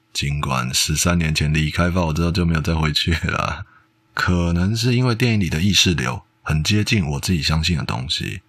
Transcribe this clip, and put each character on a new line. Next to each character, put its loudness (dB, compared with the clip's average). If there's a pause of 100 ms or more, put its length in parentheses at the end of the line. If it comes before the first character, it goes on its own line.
(140)
尽 -4
管 -2
十 -2
三 2
年 0
前 0
离 0
开 0
法 0
国 0
之 -2
后 2
就 0
没 2
有 0
再 0
回 0
去 0
了。 -4 (480)
可 0
能 2
是 0
因 2
为 2
电 2
影 2
里 0
的 -2
意 4
识 4
流 -2 (200)
很 0
接 2
近 0
我 -4
自 -2
己 0
相 0
信 0
的 -4
东 -6
西 -6